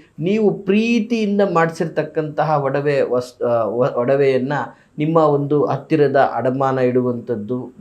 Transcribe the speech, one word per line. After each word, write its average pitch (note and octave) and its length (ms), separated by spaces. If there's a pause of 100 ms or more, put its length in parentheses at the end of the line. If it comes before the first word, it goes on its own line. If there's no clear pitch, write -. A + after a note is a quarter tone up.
(180)
ನೀವು G3 360
ಪ್ರೀತಿಯಿಂದ A3 840 (140)
ಮಾಡಿಸಿರ್ತಕ್ಕಂತಹ D#3 1080
ಒಡವೆ C#3+ 360
ವಸ್-, B2 440
ಆ, A#2+ 200
ಒ-, A#2+ 320
ಒಡವೆಯನ್ನು C3+ 840 (180)
ನಿಮ್ಮ D#3+ 180
ಒಂದು D3 480
ಹತ್ತಿರದ C3+ 680
ಅಡಮಾನ C3 440
ಇಡುವಂಥದ್ದು, B2 920 (100)